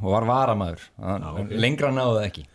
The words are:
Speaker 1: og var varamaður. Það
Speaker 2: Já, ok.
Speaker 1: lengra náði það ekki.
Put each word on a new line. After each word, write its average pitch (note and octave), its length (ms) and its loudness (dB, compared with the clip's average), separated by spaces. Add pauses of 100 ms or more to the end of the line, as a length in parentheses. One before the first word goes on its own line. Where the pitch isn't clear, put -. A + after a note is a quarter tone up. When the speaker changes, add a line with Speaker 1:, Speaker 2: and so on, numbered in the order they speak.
Speaker 1:
og F#2+ 120 0
var A2+ 160 4
varamaður. G#2+ 640 2
Það G2 320 -6
Speaker 2:
Já, D#2 80 -8
ok. G2+ 260 -6
Speaker 1:
lengra C#3 320 2
náði C3 240 2
það G#2 140 0
ekki. D#2 160 -10 (100)